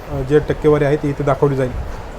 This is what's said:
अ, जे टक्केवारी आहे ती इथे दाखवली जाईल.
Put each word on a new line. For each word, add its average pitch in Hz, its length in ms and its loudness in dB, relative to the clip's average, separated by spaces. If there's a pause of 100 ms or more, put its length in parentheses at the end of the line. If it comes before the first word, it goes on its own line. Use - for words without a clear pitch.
(100)
अ, 143 100 -4
जे 139 180 2
टक्केवारी 147 460 2
आहे 143 120 2
ती 147 140 -2
इथे 143 140 -4
दाखवली 139 320 2
जाईल. 127 400 -4 (220)